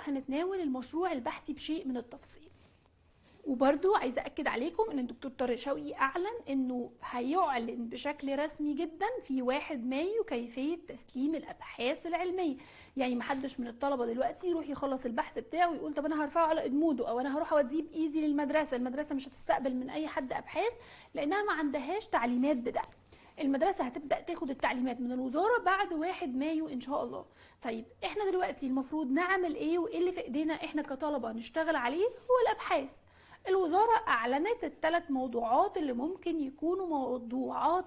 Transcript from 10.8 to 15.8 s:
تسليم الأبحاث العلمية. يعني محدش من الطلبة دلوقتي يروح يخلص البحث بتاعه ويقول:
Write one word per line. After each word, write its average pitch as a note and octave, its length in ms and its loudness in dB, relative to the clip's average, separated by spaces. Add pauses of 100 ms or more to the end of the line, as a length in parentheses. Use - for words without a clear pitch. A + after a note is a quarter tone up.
تسليم C#4 460 -2
الأبحاث - 720 -4
العلمية. F4 500 0 (400)
يعني B3+ 180 0
محدش C4+ 460 -2
من A#3+ 80 -4
الطلبة B3 380 0
دلوقتي B3 400 -2
يروح E4 220 0
يخلص C4+ 360 -2
البحث B3 340 -4
بتاعه F4 320 2
ويقول: D4+ 240 -4